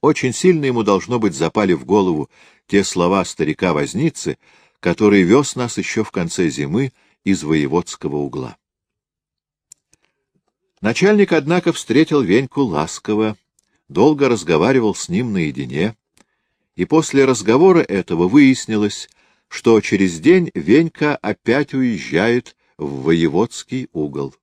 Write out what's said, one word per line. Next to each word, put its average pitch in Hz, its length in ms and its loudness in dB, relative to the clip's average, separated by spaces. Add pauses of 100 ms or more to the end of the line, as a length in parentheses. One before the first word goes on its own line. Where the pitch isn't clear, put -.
Очень 131 320 0
сильно 165 320 2
ему, 120 180 -2
должно 104 380 0
быть, 101 140 0
запали 85 400 0
в 65 100 -6
голову 87 440 0 (380)
те 98 160 2
слова 92 420 0
старика-возницы, 78 1120 -4 (440)
который 101 420 2
вез 123 320 2
нас 123 240 -6
еще 117 240 -6
в - 80 -8
конце 85 400 -4
зимы 76 420 -4 (300)
из 92 220 -2
воеводского 76 720 -4
угла. 65 400 -8 (2250)
Начальник, 196 520 2
однако, 165 400 0
встретил 147 480 0
Веньку 123 420 0
ласково, 104 760 -4 (520)
долго 143 400 2
разговаривал 104 680 0
с - 120 -12
ним 107 240 -4
наедине, 76 640 -4 (800)
и - 100 -4
после 139 400 2
разговора 127 540 4
этого 90 480 -2
выяснилось, 110 840 2 (380)
что 113 340 2
через 95 380 0
день 165 340 2
Венька 147 600 0
опять 120 600 -4
уезжает — 120 840 -2 (200)
в 71 260 -10
воеводский 82 880 -2
угол. 71 500 -8